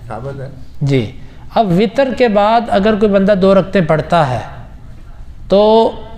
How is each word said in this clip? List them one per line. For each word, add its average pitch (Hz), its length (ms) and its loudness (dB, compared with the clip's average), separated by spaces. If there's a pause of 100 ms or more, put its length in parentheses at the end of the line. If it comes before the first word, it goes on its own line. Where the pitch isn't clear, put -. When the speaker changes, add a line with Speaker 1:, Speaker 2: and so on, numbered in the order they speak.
Speaker 1:
साबित 131 320 -12
है। 127 100 -12 (340)
Speaker 2:
जी। 135 180 2 (540)
अब 220 160 4
वितर 233 420 2
के 247 160 2
बाद 214 400 2
अगर 208 260 2
कोई 214 120 2
बंदा 196 280 4
दो 190 180 4
रकतें 185 320 2
पढ़ता 156 380 2
है, 123 180 -4 (1080)
तो 196 100 6 (580)